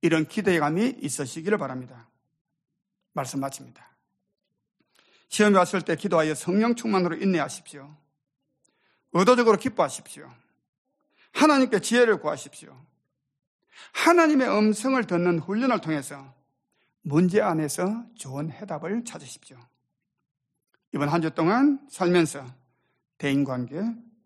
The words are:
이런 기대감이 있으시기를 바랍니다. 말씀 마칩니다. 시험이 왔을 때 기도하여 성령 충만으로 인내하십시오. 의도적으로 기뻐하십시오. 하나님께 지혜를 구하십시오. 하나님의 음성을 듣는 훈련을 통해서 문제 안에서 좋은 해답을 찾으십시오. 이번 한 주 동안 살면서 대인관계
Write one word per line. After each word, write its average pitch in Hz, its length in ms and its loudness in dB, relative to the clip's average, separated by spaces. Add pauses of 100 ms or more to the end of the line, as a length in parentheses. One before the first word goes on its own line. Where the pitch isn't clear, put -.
이런 160 260 2
기대감이 180 720 0
있으시기를 160 580 -6
바랍니다. 127 500 -12 (1040)
말씀 139 260 -6
마칩니다. 135 480 -10 (1400)
시험이 208 300 4
왔을 185 260 2
때 170 120 -2
기도하여 160 380 0
성령 208 400 0
충만으로 190 440 -2
인내하십시오. 151 800 -4 (1200)
의도적으로 226 440 6
기뻐하십시오. 143 760 -4 (1000)
하나님께 262 480 4
지혜를 233 380 4
구하십시오. - 560 -10 (1160)
하나님의 302 580 4
음성을 214 560 2
듣는 175 340 0
훈련을 220 420 -2
통해서 139 520 -8 (680)
문제 175 400 2
안에서 185 640 -2 (100)
좋은 143 360 -10
해답을 185 540 -8
찾으십시오. 143 520 -18 (1400)
이번 143 160 -2
한 165 120 0
주 160 100 -2
동안 247 580 0
살면서 170 560 0 (720)
대인관계 139 640 -2 (440)